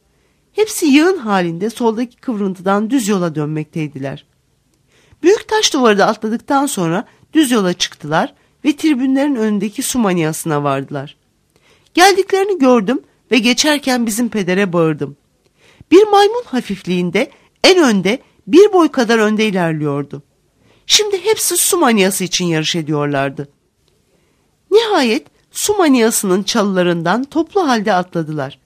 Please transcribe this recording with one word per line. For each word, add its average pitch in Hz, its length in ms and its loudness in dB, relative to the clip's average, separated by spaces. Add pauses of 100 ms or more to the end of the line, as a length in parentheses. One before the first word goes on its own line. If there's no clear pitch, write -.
(540)
Hepsi 427 320 -2
yığın 311 320 4
halinde 196 520 -2
soldaki 233 480 -4
kıvrıntıdan 202 720 -4
düz 240 180 -2
yola 175 280 -2
dönmekteydiler. 151 920 -8 (960)
Büyük 370 240 2
taş 427 260 -2
duvarı 240 240 2
da 185 100 2
atladıktan 233 580 -4
sonra 185 400 -4 (280)
düz 294 180 2
yola 196 220 0
çıktılar 165 600 -4 (320)
ve 294 100 0
tribünlerin 269 600 0
önündeki 214 480 -4
su - 160 -4
maniasına 165 640 -2
vardılar. 139 540 -6 (760)
Geldiklerini 381 640 2
gördüm 247 420 2 (300)
ve 233 80 4
geçerken 247 680 0
bizim 226 240 -4
pedere 190 440 -2
bağırdım. 156 440 -2 (760)
Bir 370 120 8
maymun 415 420 2
hafifliğinde 185 880 -4 (320)
en 359 200 6
önde, 208 360 2 (280)
bir 392 260 6
boy 339 160 4
kadar 233 300 0
önde 214 280 2
ilerliyordu. 151 760 -4 (640)
Şimdi 403 400 0
hepsi 415 320 -2
su - 200 0
maniası 208 460 2
için 180 220 -4
yarış 160 300 -2
ediyorlardı. 143 760 -4 (1200)
Nihayet 359 560 0 (240)
su - 260 -4
maniasının 226 680 2
çalılarından 185 800 0
toplu 330 440 -2
halde 220 260 0
atladılar. 156 720 -6